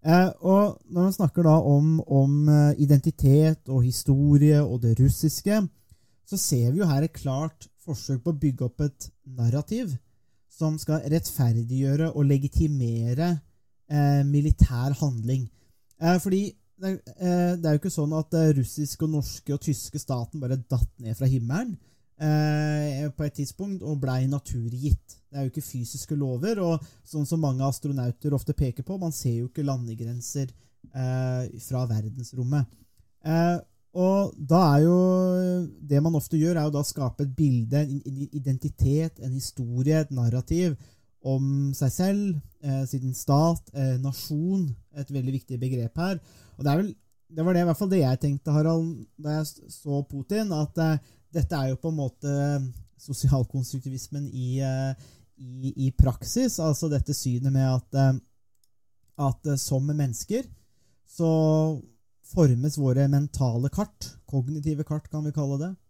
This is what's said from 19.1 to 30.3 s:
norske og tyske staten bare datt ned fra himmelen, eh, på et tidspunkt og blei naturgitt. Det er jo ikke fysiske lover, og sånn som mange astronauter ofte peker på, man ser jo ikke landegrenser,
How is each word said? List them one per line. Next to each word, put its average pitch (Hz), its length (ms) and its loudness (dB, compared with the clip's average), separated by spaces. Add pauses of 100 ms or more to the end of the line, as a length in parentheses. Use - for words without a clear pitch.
norske 147 440 -4
og 143 60 -6
tyske - 380 -6
staten 127 420 -8
bare 131 160 -4
datt 123 320 -2 (100)
ned 113 180 -8
fra 135 100 -2
himmelen, 135 500 -2 (420)
eh, 151 920 0
på 151 140 -8
et 147 100 -6
tidspunkt 185 480 -8
og 147 180 -6
blei 131 260 -2
naturgitt. 127 920 -4 (120)
Det 143 80 -12
er 139 60 -4
jo 131 60 -4
ikke 151 140 -8
fysiske 131 520 -8
lover, 143 440 -4
og 170 240 -2 (200)
sånn 151 220 -6
som 165 140 -2
mange 135 220 -2
astronauter 139 680 -4
ofte 143 200 -2
peker 131 320 -2
på, 190 160 -8
man 165 120 -4
ser 117 280 -2
jo 123 80 -6
ikke 147 160 -6
landegrenser, 120 840 -6 (460)